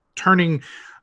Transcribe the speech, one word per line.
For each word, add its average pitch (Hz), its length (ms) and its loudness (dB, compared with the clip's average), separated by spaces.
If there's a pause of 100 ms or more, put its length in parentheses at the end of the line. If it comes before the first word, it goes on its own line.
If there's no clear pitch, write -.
(160)
turning, 175 440 0 (420)